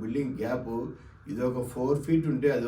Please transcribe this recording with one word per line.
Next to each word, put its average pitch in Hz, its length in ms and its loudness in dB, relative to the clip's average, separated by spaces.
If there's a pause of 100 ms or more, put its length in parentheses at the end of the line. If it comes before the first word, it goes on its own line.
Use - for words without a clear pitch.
బిల్డింగ్ 131 280 -2 (100)
గ్యాప్ 120 280 -4 (600)
ఇది 113 180 -4
ఒక 123 120 -2 (120)
ఫోర్ 135 320 2
ఫీట్ 160 260 4
ఉంటే 131 240 4
అది 117 120 0